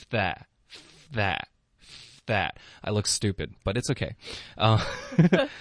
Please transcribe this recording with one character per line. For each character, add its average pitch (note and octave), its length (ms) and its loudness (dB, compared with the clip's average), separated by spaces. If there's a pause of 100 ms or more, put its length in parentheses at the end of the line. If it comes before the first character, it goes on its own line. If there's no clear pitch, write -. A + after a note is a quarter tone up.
that, G2 360 -2 (680)
that, G2 340 -2 (760)
that. G2 300 0 (260)
I - 100 -6
look G#2 140 0
stupid, - 460 -2 (120)
but G2 120 -2
it's B2 160 -2
okay. - 240 -4 (420)
Uh, A2 220 6 (520)
<laughs> C4+ 180 4 (120)